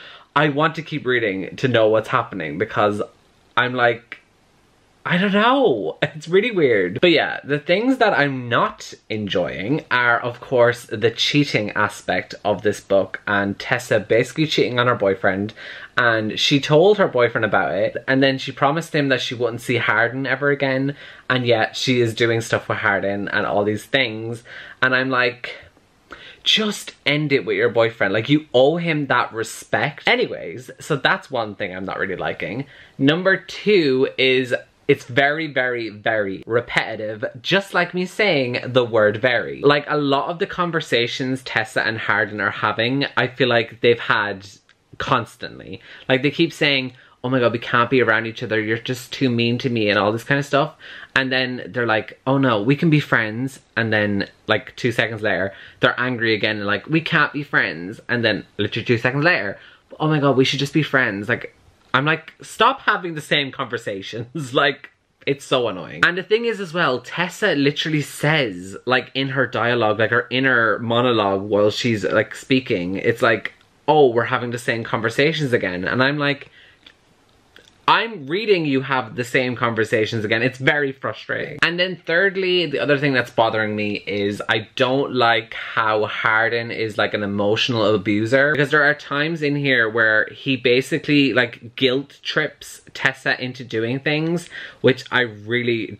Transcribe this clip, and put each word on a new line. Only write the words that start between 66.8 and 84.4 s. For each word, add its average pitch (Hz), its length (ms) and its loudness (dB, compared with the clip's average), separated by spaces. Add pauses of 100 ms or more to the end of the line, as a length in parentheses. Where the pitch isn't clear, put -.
Tessa 175 540 -2
literally 147 480 0
says, 107 760 -2 (100)
like, 123 280 0
in 135 160 -2
her 131 160 0
dialogue, 113 540 0
like, 110 100 2
her 120 200 2
inner 120 500 2
monologue 113 640 2
while 104 280 2
she's, 110 340 -2
like, - 300 0
speaking, 98 640 -2
it's 117 260 0
like, 113 300 0 (340)
"Oh, 147 220 6
we're 117 160 0
having 120 260 -4
the 120 80 -6
same 117 260 -4
conversations 135 680 0
again." 92 320 -2
And 110 180 0
I'm 143 160 0
like, 143 320 -4 (1400)
I'm 185 380 0
reading 190 380 0
you 135 180 2
have 131 340 -4
the 123 80 -4
same 127 320 -2
conversations 110 680 0
again. 113 160 0
It's 123 180 -2
very 143 340 0
frustrating. - 720 -8
And 170 180 0
then 185 160 0
thirdly, 180 680 0
the 139 120 -4
other 139 180 2
thing 139 160 0
that's 123 180 0
bothering 110 440 2
me 104 220 -4 (100)
is 101 420 -2